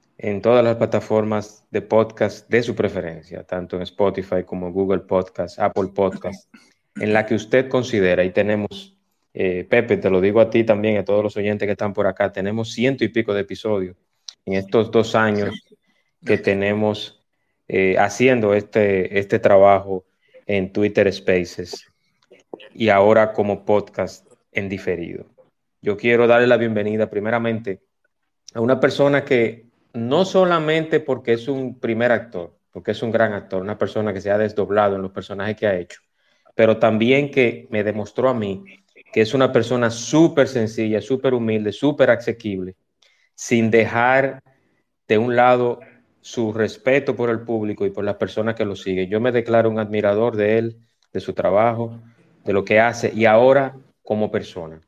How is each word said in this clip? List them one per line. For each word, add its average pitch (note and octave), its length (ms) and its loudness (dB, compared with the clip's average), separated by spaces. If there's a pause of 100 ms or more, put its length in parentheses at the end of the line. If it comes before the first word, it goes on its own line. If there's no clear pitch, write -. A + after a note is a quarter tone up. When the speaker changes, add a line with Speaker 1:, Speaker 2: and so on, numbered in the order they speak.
(180)
Speaker 1:
en G2+ 220 -6
todas A#2+ 220 4
las A#2 140 0
plataformas G#2+ 920 -4
de G2+ 120 -4
podcast A2 640 -2
de A#2+ 140 2
su A2+ 140 -6
preferencia, E2+ 680 -6
tanto F2+ 340 -8
en F2+ 60 -6
Spotify F#2 640 -2
como F2+ 240 -8
Google F#2+ 300 0
Podcast, F#2 580 -4
Apple G2+ 340 -2
Podcast, - 560 -4 (480)
en G#2+ 160 -2
la G#2+ 140 2
que A#2 80 -2
usted C3 340 0
considera. G2 540 0
Y F#2 80 -2
tenemos, G#2 680 -4 (360)
eh, F2+ 360 -4
Pepe, A2+ 280 2
te F#2+ 140 0
lo F#2 100 4
digo G2+ 200 4
a A2 80 4
ti A#2 140 2
también, G#2+ 360 0
a F#2+ 60 -4
todos G#2 200 0
los G#2 120 -6
oyentes G#2 300 -2
que G2+ 60 -2
están G2+ 200 -4
por G2+ 140 -2
acá, F#2+ 260 -2
tenemos G#2+ 400 -6
ciento B2+ 300 -2
y G#2+ 60 2
pico F#2 260 -2
de G2+ 60 -2
episodios G2 560 -6 (500)
en G2 80 -4
estos A2+ 380 0
dos A2+ 240 0
años G#2 340 0 (180)
Speaker 2:
Sí. - 60 -20 (500)
Speaker 1:
que G#2 140 0
tenemos, G#2 840 -2 (460)
eh, F#2+ 320 0
haciendo G#2+ 560 2
este, G2+ 640 0
este G2 200 0
trabajo G2 680 4 (420)
en G2 260 -2
Twitter G#2 400 2
Spaces F2+ 760 -4 (880)
y A2 160 2
ahora G#2+ 420 6
como G2+ 320 -2
podcast G2+ 600 -2 (260)
en G2 160 -6
diferido. F2+ 580 -8 (540)
Yo G#2 160 -4
quiero A#2+ 300 2
darle A#2+ 200 6
la B2 120 4
bienvenida G#2+ 520 -2
primeramente A2 720 -4 (720)
a A#2 80 -6
una B2 200 2
persona C#3 440 2
que A#2 400 0 (300)
no B2+ 320 0
solamente D#3+ 760 2
porque A#2+ 320 -2
es A#2 160 -2
un C3 320 -6
primer A#2 320 0
actor, F#2 420 -6 (160)
porque F#2+ 200 -8
es G#2 120 -6
un A#2 80 -4
gran A2 220 2
actor, F#2+ 300 -6
una G#2 160 -8
persona G#2+ 340 -4
que F#2+ 80 -8
se G2+ 100 -4
ha G2+ 60 2
desdoblado G#2 600 0
en F#2+ 60 -6
los F#2+ 100 -10
personajes G2 440 -8
que A2 100 -2
ha G2 120 0
hecho, - 220 -14 (540)
pero A2 240 4
también A#2+ 520 2
que B2 400 0
me G#2+ 120 -2
demostró G#2+ 460 -4
a B2+ 60 0
mí G2 280 -6 (500)
que A2 100 2
es G#2+ 100 0
una C3 200 2
persona A#2+ 380 0
súper D3+ 580 2
sencilla, A2 520 -2
súper C3 320 -2
humilde, A2 400 -2
súper C#3+ 380 2
asequible, F#2+ 640 -4 (600)
sin A2+ 360 0
dejar A#2+ 720 2 (680)
de A2 80 2
un A#2+ 200 0
lado B2 440 4 (400)
su A2 340 -4
respeto C3 600 0
por A#2+ 140 -2
el A2+ 120 -2
público G#2+ 440 -4
y G2 60 -2
por G2 120 -6
las G2+ 140 -4
personas A2 380 -4
que A2+ 100 -4
lo G2+ 100 -4
siguen. F#2 360 -4
Yo A2 100 0
me B2 100 0
declaro A#2 380 2
un A2 100 -2
admirador G#2+ 580 0
de G#2 200 2
él, A2+ 220 -4 (340)
de F#3+ 80 -8
su - 140 -8
trabajo, A#2 680 0 (440)
de G2+ 100 -2
lo F#2+ 100 0
que G#2+ 160 4
hace A2+ 340 0
y A2 120 2
ahora C3 500 4 (260)
como G#2+ 280 -4
persona. E2 580 -10